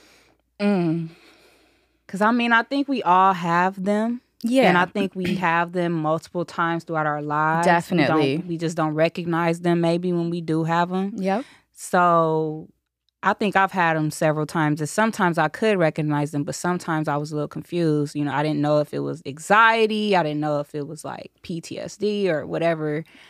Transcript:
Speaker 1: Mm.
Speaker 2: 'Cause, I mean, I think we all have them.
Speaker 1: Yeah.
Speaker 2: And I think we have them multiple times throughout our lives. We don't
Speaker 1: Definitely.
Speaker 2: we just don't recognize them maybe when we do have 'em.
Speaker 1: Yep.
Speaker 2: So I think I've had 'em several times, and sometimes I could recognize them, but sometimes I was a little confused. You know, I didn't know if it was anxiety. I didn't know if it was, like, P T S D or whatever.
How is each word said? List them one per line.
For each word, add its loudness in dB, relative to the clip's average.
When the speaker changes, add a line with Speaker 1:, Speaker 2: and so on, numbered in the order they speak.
Speaker 1:
Mm. 2
Speaker 2:
'Cause, -10
I 4
mean, 0
I 4
think -2
we -2
all 6
have 0
them. 0
Speaker 1:
Yeah. 2
Speaker 2:
And 4
I 4
think -4
we -2
have 0
them 0
multiple -2
times -4
throughout -2
our -2
lives. 0
We 6
don't 6
Speaker 1:
Definitely. 0
Speaker 2:
we -6
just -4
don't -2
recognize 0
them 2
maybe 0
when -2
we -4
do -2
have 0
'em. -4
Speaker 1:
Yep. -2
Speaker 2:
So 2
I 2
think -2
I've 2
had 2
'em 0
several 0
times, 0
and -4
sometimes 0
I 2
could 0
recognize 0
them, -4
but -6
sometimes -4
I -2
was -6
a -8
little -4
confused. -2
You -2
know, -4
I 0
didn't -2
know 2
if -2
it -4
was -6
anxiety. 2
I 4
didn't -2
know 0
if -10
it -6
was, -14
like, -12
P -8
T -12
S -12
D 0
or -2
whatever. -2